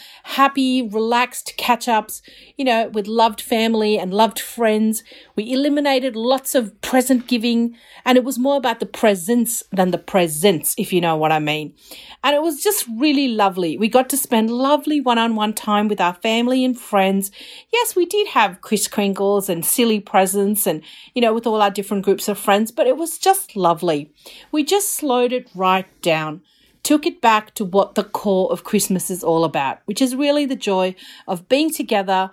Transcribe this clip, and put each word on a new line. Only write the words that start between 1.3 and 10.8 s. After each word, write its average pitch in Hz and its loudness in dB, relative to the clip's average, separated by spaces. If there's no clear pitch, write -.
catch-ups, 233 -2
you 277 -4
know, 226 0
with 208 -6
loved 226 2
family 220 0
and 180 -4
loved 208 2
friends. 220 0
We 214 -4
eliminated 269 0
lots 254 -2
of 233 -2
present 254 2
giving, 233 0
and 254 6
it 247 4
was 254 -6
more 277 2
about 240 -2
the 214 -6
presents 220 0
than 185 2
the 175 -2
presents, 170 0
if 202 -4